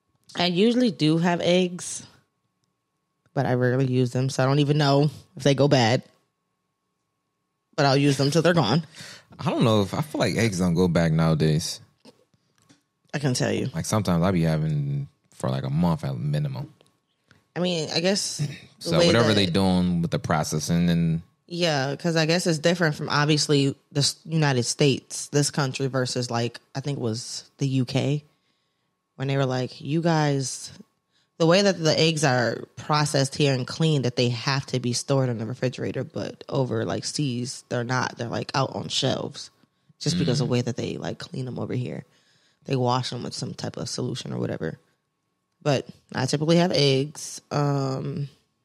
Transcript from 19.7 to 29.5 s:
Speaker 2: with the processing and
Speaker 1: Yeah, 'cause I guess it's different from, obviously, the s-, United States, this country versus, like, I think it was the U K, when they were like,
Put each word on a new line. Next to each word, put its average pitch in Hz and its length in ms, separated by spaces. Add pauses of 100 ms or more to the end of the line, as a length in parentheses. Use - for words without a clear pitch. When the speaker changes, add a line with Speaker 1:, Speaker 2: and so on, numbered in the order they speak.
Speaker 2:
with 85 100
the 76 80
processing 85 720
and 82 320 (260)
Speaker 1:
Yeah, 151 480
'cause 165 200
I 160 100
guess 170 220
it's 160 100
different 165 380
from, 156 140
obviously, 147 640 (160)
the 147 80
s-, 135 160 (100)
United 147 380
States, - 680
this 143 220
country 135 360
versus, 127 440
like, 120 280 (140)
I 143 60
think 139 180
it 131 40
was 113 420 (160)
the 143 80
U 131 180
K, 131 380 (920)
when 135 120
they 139 100
were 139 80
like, 127 340